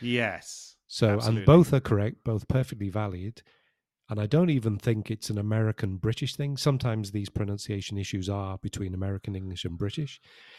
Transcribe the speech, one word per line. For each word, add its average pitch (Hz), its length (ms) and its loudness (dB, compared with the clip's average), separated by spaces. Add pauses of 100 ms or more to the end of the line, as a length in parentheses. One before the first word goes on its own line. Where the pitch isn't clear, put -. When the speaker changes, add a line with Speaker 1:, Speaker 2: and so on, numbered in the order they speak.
Speaker 1:
Yes. 120 760 -4 (120)
Speaker 2:
So, - 200 2
Speaker 1:
Absolutely. 104 120 4
Speaker 2:
and 113 240 2
both 156 280 10
are 135 80 4
correct, 107 440 0
both 110 240 -2
perfectly 123 420 -2
valid. 98 520 -6 (680)
And 104 100 -4
I 107 60 0
don't 165 240 4
even 110 280 2
think 107 320 0
it's 110 200 -6
an 107 80 -2
American 107 580 0
British 110 400 -4
thing. 143 200 -4
Sometimes 123 560 0
these 101 180 -4
pronunciation 101 680 -4
issues 95 300 -4
are 98 300 -4
between 95 360 -6
American 98 420 -4
English 95 280 -8
and 87 140 -6
British. 104 420 -6 (380)